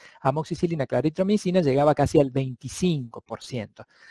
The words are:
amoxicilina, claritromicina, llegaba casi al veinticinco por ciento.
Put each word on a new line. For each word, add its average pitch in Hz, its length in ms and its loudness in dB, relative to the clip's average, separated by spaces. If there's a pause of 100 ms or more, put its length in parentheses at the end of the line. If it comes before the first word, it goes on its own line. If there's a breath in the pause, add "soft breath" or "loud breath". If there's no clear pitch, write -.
(220 soft breath)
amoxicilina, 156 640 -2
claritromicina, 185 720 0
llegaba 143 320 4
casi 147 260 4
al 135 120 4
veinticinco 131 920 -4
por - 220 -12
ciento. 107 400 -10 (280 soft breath)